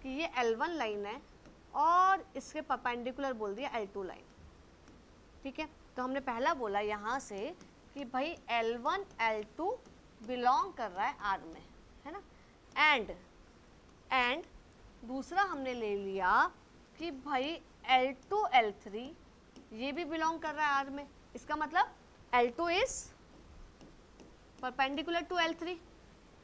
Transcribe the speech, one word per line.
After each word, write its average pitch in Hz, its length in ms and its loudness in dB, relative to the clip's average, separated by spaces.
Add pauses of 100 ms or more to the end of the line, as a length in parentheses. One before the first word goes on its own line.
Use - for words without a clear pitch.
कि 262 60 -8 (100)
ये 330 200 -2
L 226 180 4
one 302 160 0
line 214 340 -2
है 220 140 -8 (560)
और 349 480 6 (120)
इसके 302 260 -6
perpendicular 254 680 -2
बोल 214 220 -4
दिया 254 220 -4
एल 208 100 -2
टू 196 160 -6
line, - 220 -10 (1160)
ठीक 269 180 -8
है? 311 80 -6 (280)
तो 254 60 -2
हमने 262 180 0
पहला 269 340 2
बोला 208 260 0
यहाँ 208 400 -2
से 240 340 -8 (400)
कि 277 100 -8
भाई 262 320 -2 (140)
एल 233 280 0
वन, 349 260 0 (160)
एल 220 240 0 (120)
टू 349 140 0 (500)
बिलोंग 247 540 2
कर 220 160 -4
रहा 190 160 -2
है - 160 -4
आर 196 220 0
में, 160 200 -14 (400)
है 294 80 -10
ना? 403 100 -12 (640)
And, 247 240 4 (1040)
and - 920 -4
दूसरा 277 360 0
हमने 269 300 -2
ले 214 220 -2
लिया 196 540 4 (480)
कि 330 120 -6
भाई 277 500 -2 (300)
एल 262 220 6 (180)
टू, 415 140 2 (100)
एल 220 180 6 (100)
थ्री 220 220 -10 (720)
ये 262 180 -4
भी 330 120 -4
बिलोंग 320 360 -2
कर 311 140 -6
रहा 302 120 0
है 285 80 2
आर 277 160 0
में, 285 160 -8 (280)
इसका 302 220 -6
मतलब 311 380 2 (380)
L 240 180 6
to 339 200 0
is 427 220 2 (1700)
perpendicular 285 680 0
to 359 100 0
L 330 140 2
three, 339 260 -6 (640)